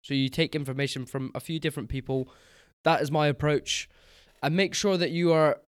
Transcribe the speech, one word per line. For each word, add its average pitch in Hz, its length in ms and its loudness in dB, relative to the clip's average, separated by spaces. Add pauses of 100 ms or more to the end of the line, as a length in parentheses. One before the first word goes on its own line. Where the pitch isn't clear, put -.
So - 120 -6
you 135 160 2
take 160 260 0
information 135 480 -4
from 131 300 -6
a 135 60 -6
few 160 200 -8
different 151 300 -6
people. 131 400 -4 (540)
That - 180 4
is 147 80 -2
my 151 160 2
approach. - 640 0 (540)
And 147 140 0
make 190 180 2
sure 196 220 2
that 180 140 0
you 170 220 2
are 156 260 4 (100)